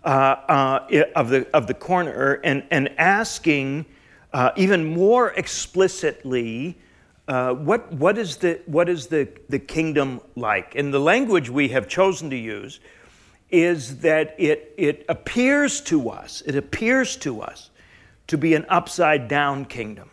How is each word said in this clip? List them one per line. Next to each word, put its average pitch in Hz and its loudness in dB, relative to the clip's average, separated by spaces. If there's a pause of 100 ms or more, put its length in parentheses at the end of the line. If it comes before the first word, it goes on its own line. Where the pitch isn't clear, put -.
uh, 165 0
uh, 135 2
i-, 147 2
of 123 0
the, 131 2
of 135 2
the 131 -4
corner 143 -2 (100)
and, 139 0
and 139 0
asking, 160 0 (460)
uh, 127 2
even 185 2
more 196 4
explicitly, 139 -2 (500)
uh, 127 -2
what, 165 -2
what 170 2
is 196 -6
the, 170 0
what 170 2
is 165 -4
the, 151 0 (220)
the 139 -2
kingdom 147 -2 (160)
like? 107 -4
And 143 -2
the 139 2
language 180 2
we 139 0
have 127 -2
chosen 170 0
to 131 -6
use 107 -12 (720)
is 165 0
that 156 0
it, 151 -2
it 151 -2
appears 269 0
to 135 0
us, - -12
it 139 -4
appears 233 -2
to 120 -8
us - -14 (600)
to 156 0
be 160 4
an 156 0
upside 151 2
down 143 -2
kingdom. 107 -12